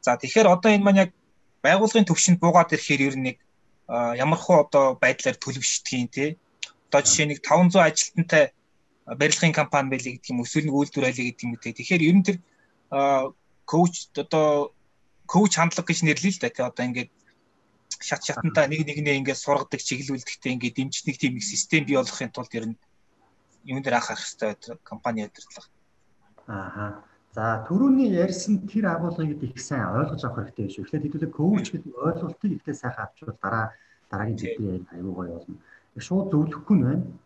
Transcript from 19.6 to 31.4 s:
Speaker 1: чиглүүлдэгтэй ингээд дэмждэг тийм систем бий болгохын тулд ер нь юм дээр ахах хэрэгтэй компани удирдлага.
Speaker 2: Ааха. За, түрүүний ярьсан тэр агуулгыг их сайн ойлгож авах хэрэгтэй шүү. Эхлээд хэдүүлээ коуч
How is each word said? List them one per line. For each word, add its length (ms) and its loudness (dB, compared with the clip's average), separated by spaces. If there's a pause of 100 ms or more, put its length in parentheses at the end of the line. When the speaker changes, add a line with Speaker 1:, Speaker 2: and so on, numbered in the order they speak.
Speaker 1:
чиглүүлдэгтэй 720 -6
ингээд 240 -4
дэмждэг 400 -4
тийм 240 -2
систем 400 -2
бий 160 0
болгохын 320 -6
тулд 240 -14
ер 160 -6
нь 80 -12 (880)
юм 160 -8
дээр 160 0
ахах 220 -6
хэрэгтэй 640 -10
компани 440 -8
удирдлага. 440 -20 (760)
Speaker 2:
Ааха. 560 -10 (320)
За, 340 -2
түрүүний 400 4
ярьсан 560 0
тэр 240 -2
агуулгыг 540 -4
их 180 -10
сайн 240 -4
ойлгож 400 -2
авах 240 -6
хэрэгтэй 240 -8
шүү. 140 -12
Эхлээд 180 -4
хэдүүлээ 240 -4
коуч 400 0